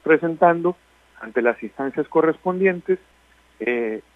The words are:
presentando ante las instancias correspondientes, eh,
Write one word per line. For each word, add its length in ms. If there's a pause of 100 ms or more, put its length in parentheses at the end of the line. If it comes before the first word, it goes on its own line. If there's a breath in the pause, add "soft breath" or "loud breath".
presentando 720 (440)
ante 200
las 220
instancias 460
correspondientes, 880 (640)
eh, 420 (140)